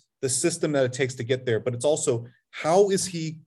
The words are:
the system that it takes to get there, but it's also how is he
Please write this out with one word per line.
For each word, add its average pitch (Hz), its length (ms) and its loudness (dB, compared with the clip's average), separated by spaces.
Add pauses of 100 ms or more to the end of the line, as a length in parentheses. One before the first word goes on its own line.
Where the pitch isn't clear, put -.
(200)
the 135 80 -2
system 165 440 0
that 135 120 4
it 123 80 -2
takes 135 240 -2
to 117 80 -6
get 123 200 0
there, 110 160 2
but 120 140 -2
it's 120 100 -8
also 147 400 0 (260)
how 190 400 4
is 185 140 2
he 160 420 -6